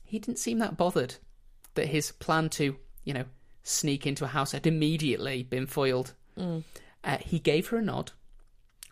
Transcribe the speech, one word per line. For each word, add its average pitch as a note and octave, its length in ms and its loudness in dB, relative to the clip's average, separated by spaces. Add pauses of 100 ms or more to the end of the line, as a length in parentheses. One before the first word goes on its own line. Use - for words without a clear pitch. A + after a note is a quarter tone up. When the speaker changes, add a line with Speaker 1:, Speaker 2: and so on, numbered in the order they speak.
Speaker 1:
he G#3+ 140 -6
didn't A3+ 200 -4
seem A#3 200 -2
that G3+ 180 0
bothered E3+ 400 2 (580)
that - 140 2
his D3 240 0
plan D#3+ 380 2
to, C#3 260 0 (280)
you C#3+ 100 -4
know, B2+ 100 -4 (380)
sneak - 440 -2
into C#3+ 180 -2
a C3 40 -2
house C3+ 240 0
had C#3 140 -2
immediately D3+ 760 2
been B2+ 240 -2
foiled. C3 480 2 (220)
Speaker 2:
Mm. E3 280 -4 (400)
Speaker 1:
Uh, C#3+ 140 0
he - 200 -2
gave D#3 300 4
her A#3 100 0
a A3+ 40 2
nod, D3 300 -2 (800)